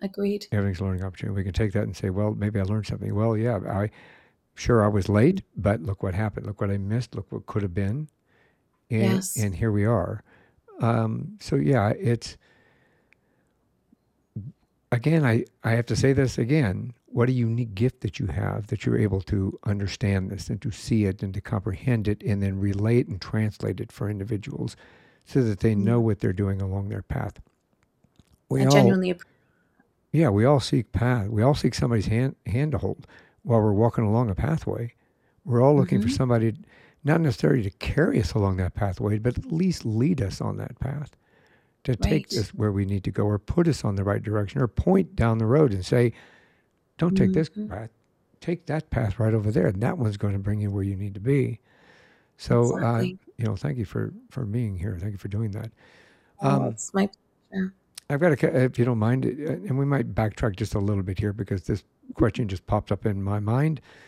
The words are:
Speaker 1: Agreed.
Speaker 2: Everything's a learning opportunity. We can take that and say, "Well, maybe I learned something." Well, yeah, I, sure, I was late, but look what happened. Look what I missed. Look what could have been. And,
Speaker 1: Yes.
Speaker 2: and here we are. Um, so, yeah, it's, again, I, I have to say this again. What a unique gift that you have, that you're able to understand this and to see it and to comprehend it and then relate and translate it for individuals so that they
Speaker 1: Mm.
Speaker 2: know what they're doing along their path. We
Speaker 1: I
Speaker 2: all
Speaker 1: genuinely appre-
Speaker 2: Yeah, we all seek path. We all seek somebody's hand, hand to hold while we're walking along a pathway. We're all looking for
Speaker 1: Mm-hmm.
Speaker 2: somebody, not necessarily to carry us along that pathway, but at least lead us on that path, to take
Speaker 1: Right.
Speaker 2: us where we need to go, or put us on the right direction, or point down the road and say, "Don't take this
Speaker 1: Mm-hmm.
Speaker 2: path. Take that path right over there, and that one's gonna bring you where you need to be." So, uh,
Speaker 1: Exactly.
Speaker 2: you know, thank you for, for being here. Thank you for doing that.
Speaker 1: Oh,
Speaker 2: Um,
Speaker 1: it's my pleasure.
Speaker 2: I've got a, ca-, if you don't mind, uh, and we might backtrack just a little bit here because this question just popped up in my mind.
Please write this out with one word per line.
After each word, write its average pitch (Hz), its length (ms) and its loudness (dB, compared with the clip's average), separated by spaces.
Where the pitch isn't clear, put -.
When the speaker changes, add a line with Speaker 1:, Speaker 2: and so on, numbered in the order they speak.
Speaker 1:
Agreed. 202 500 -4
Speaker 2:
Everything's 98 280 0
a 98 40 -4
learning 95 200 -2
opportunity. 98 320 -6
We 98 80 -4
can 95 100 -6
take 110 200 0
that 104 100 0
and 107 120 -6
say, 101 140 -2
"Well, 104 260 0
maybe 107 240 0
I 98 40 0
learned 101 240 -2
something." 101 280 -6
Well, 110 220 2
yeah, 113 300 0
I, 104 220 -2
sure, 117 280 4
I 104 40 6
was 104 200 2
late, 131 340 4
but 101 260 0
look - 220 -6
what 95 100 -2
happened. 104 320 -4
Look 101 160 -8
what 104 80 0
I 101 80 -2
missed. 107 380 -4
Look - 160 -10
what 113 140 -10
could - 160 -4
have 95 120 -2
been. 104 360 -4
And, 110 220 2
Speaker 1:
Yes. 190 240 -4
Speaker 2:
and 101 180 -2
here 110 160 0
we 101 140 2
are. 104 360 0
Um, 117 600 -2
so, - 160 -4
yeah, 139 340 2
it's, 120 480 -2
again, 147 340 2
I, 117 200 2
I 117 80 0
have 117 160 2
to 113 80 -2
say 135 180 4
this 131 240 0
again. 120 560 0
What 123 220 0
a - 20 2
unique 117 420 -2
gift 117 280 -2
that - 180 -6
you 101 80 -2
have, 98 400 -4
that - 180 -6
you're 117 120 2
able 98 240 0
to 98 420 -2
understand 98 640 -2
this 95 200 -10
and 113 120 -6
to 113 100 -6
see 107 340 0
it 95 180 -2
and 95 100 -6
to 101 80 -8
comprehend 104 640 -2
it 104 160 -2
and 101 200 -2
then 98 160 -2
relate 101 480 2
and 95 140 -8
translate 107 580 -4
it 104 120 -10
for - 180 -6
individuals 104 680 -6
so - 180 0
that 107 180 0
they 113 120 4
Speaker 1:
Mm. 101 100 2
Speaker 2:
know 117 180 4
what 110 180 2
they're 104 140 0
doing 98 280 -2
along 98 280 -4
their 101 120 -8
path. - 380 -8
We 131 120 2
Speaker 1:
I 131 40 6
Speaker 2:
all 135 60 8
Speaker 1:
genuinely 180 420 6
appre- - 100 -16
Speaker 2:
Yeah, 147 180 4
we 104 160 6
all 143 140 6
seek - 320 0
path. 120 380 0
We 110 120 0
all 139 140 6
seek - 180 0
somebody's 117 340 0
hand, 120 280 0
hand 139 280 -2
to 98 40 0
hold 92 300 -6
while 117 180 4
we're 104 120 4
walking 113 300 2
along 110 260 2
a 92 60 -2
pathway. - 580 -4
We're 120 180 2
all 143 140 8
looking 185 260 4
for - 60 0
Speaker 1:
Mm-hmm. 262 80 0
Speaker 2:
somebody, 113 420 2
not 160 180 2
necessarily 143 420 2
to 98 60 -4
carry 180 500 0
us 98 140 0
along 98 240 2
that 92 160 -2
pathway, 104 460 -2
but 120 180 -2
at - 140 -6
least 170 340 0
lead 123 360 0
us 95 200 -4
on 101 160 -4
that - 220 -10
path, 139 360 -8
to 127 120 0
take - 360 0
Speaker 1:
Right. 120 80 -2
Speaker 2:
us 98 140 -4
where 107 180 0
we 98 140 0
need 98 180 -2
to 104 80 -4
go, 107 140 0
or 104 140 0
put - 280 0
us 139 160 0
on 101 120 -2
the 98 80 -2
right 101 200 0
direction, 107 380 -2
or 123 60 2
point 185 480 2
down 117 220 2
the 113 80 0
road 131 280 4
and 92 120 -4
say, 120 280 2
"Don't 175 180 2
take 190 180 4
this 160 160 0
Speaker 1:
Mm-hmm. 214 180 -10
Speaker 2:
path. 110 220 -12
Take - 280 -6
that 156 220 -4
path 117 300 -2
right 110 140 2
over 107 180 2
there, - 160 2
and 98 160 -2
that - 140 -2
one's 107 200 -2
gonna 101 220 -2
bring 104 220 -4
you 101 100 -2
where 98 120 -2
you 98 120 -2
need 98 180 -8
to 101 60 -12
be." 120 400 0
So, 120 400 2
uh, - 0 -
Speaker 1:
Exactly. 120 420 0
Speaker 2:
you 110 80 -4
know, 107 100 -2
thank 143 220 -4
you 107 80 -4
for, 110 280 -6
for - 160 -8
being 104 320 -4
here. 90 220 -6
Thank 101 120 -6
you 98 60 -10
for - 100 -10
doing 101 240 -4
that. 104 200 -10
Speaker 1:
Oh, 139 80 2
Speaker 2:
Um, 135 200 2
Speaker 1:
it's - 240 -10
my 196 160 2
pleasure. 190 220 -4
Speaker 2:
I've 143 100 -2
got 170 120 6
a, 139 40 4
ca-, 160 120 2
if 127 300 2
you 120 80 4
don't 120 140 2
mind, 123 260 2
uh, - 40 0
and 170 260 -4
we 139 60 0
might 123 280 0
backtrack 110 420 -2
just 104 200 -4
a 107 40 0
little 101 220 0
bit 92 160 -4
here 101 160 0
because 101 300 -4
this 107 200 -4
question 113 340 0
just 92 200 -8
popped 107 240 0
up 101 140 -4
in 98 180 -2
my 101 160 -2
mind. 131 420 0